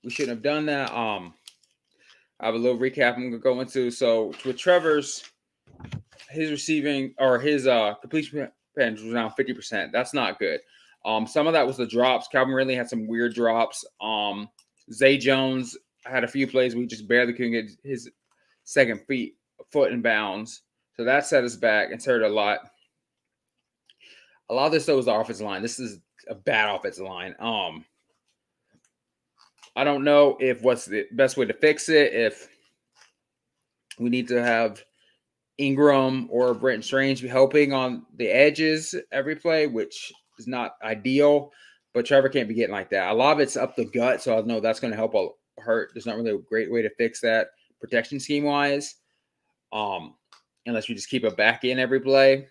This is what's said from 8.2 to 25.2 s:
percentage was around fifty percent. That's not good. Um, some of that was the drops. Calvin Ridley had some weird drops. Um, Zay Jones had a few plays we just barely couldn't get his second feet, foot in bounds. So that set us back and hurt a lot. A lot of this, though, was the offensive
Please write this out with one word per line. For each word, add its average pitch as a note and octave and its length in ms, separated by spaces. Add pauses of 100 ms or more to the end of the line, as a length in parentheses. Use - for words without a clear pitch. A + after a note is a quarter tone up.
percentage A2+ 260
was A2+ 140
around A2 180
fifty C3 220
percent. G2+ 380
That's B2 200
not A#2 260
good. D#2+ 220 (460)
Um, A2 200
some D3+ 200
of E3 80
that C#3 120
was B2+ 120
the B2 80
drops. A#2+ 420
Calvin C3 240
Ridley C3 220
had A#2+ 160
some A2 160
weird A#2 260
drops. A2+ 540 (160)
Um, G#2 480 (420)
Zay C3+ 240
Jones C3 580 (300)
had B2 200
a A#2+ 40
few C3+ 180
plays B2+ 300
we B2 80
just G#2+ 240
barely A#2+ 240
couldn't A#2+ 200
get A2 180 (120)
his B2 280 (540)
second A#2 440
feet, B2+ 280 (360)
foot - 200
in A#2+ 100
bounds. G#2+ 580 (380)
So A#2 60
that C#3 200
set C#3 180
us A2+ 140
back G#2+ 340
and A#2 140
hurt A#2+ 180
a G#2+ 60
lot. G#2 420 (1800)
A A2+ 40
lot C3+ 120
of D#3 60
this, D#3+ 120
though, D3 120
was B2 100
the A2+ 80
offensive A2 320